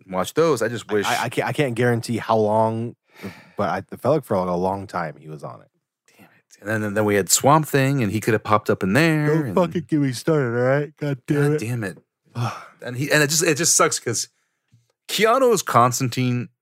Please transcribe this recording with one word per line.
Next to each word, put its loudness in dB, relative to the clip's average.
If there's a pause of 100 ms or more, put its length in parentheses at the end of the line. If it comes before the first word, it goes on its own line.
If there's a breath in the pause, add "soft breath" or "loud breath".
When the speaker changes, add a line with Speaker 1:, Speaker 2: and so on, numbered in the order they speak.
Speaker 1:
watch -4
those. 0
I 0
just -8
wish 0
Speaker 2:
I, 0
I, -2
I -6
can't, -4
I -4
can't -2
guarantee 0
how 0
long, 0 (600 loud breath)
but -2
I, -2
it -12
felt 2
like -4
for, -2
like, 0
a -2
long -2
time -8
he -20
was -16
on -16
it. -20 (480)
Speaker 1:
Damn -20
it. -20
And -4
then, -4
then 2
we 2
had 2
Swamp 4
Thing, 0
and 0
he -2
could 0
have 0
popped 0
up 0
in 0
there, 2
Speaker 2:
Don't 0
Speaker 1:
and -6
Speaker 2:
fucking 0
get 0
me 2
started, -2 (100)
all 0
right? -2
God -4
damn 0
Speaker 1:
God 2
Speaker 2:
it. -2
Speaker 1:
damn -4
it. -10 (380)
Speaker 2:
<sighs> -4 (300 loud breath)
Speaker 1:
And -10
he, -4
and 4
it 2
just, 0
it 2
just 0
sucks 2
'cause -6 (800)
Keanu's 4
Constantine 2 (120)